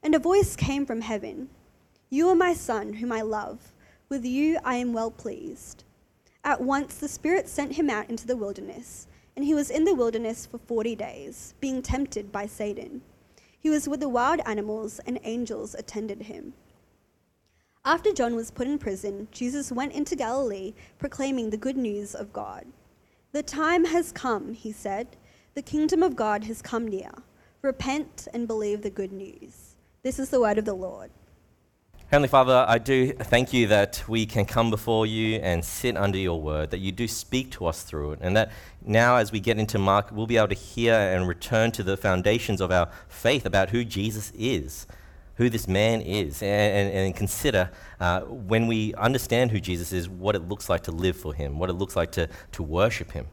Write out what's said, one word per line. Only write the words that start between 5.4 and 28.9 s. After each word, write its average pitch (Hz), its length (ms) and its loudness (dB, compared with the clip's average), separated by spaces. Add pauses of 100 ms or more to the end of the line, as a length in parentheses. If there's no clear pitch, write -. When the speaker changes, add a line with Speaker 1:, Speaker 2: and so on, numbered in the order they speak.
Speaker 1:
At 277 160 0
once 277 360 -2
the 294 120 -8
Spirit 349 400 0
sent 285 300 -4
him 302 120 2
out 214 200 -4
into 233 180 -8
the 247 80 0
wilderness, 202 720 -10 (300)
and 277 80 -2
he 302 80 2
was 294 160 0
in 311 160 2
the 370 100 6
wilderness 233 500 -2
for - 120 -16
forty 226 400 0
days, - 640 -12
being 262 200 -2
tempted 254 480 -2
by 202 160 -6
Satan. 214 580 -8 (540)
He 311 120 -2
was 302 180 2
with 269 140 -4
the 285 80 -2
wild 254 360 2
animals, 214 600 -6
and 247 180 -4
angels 220 520 -6
attended 208 480 -10
him. - 320 -16 (1300)
After 339 300 2
John 240 220 0
was 226 160 -6
put 254 160 -4
in 294 100 -2
prison, 202 540 -6
Jesus 269 400 -6
went 262 220 -4
into 294 220 -4
Galilee, 220 600 -4 (240)
proclaiming 269 500 -4
the 214 80 -4
good 254 180 -4
news 208 380 -4
of - 180 -10
God. 196 340 -10 (680)
"The 294 100 -2
time 320 440 2
has 330 260 2
come," 226 420 -4
he 226 180 -10
said. 208 460 -6 (380)
"The 285 80 -8
kingdom 311 400 2
of 294 120 2
God 214 280 0
has 220 180 -10
come 233 260 -4
near. 190 220 -6 (540)
Repent 269 720 -4
and 233 120 -2
believe 208 360 -2
the 202 80 -4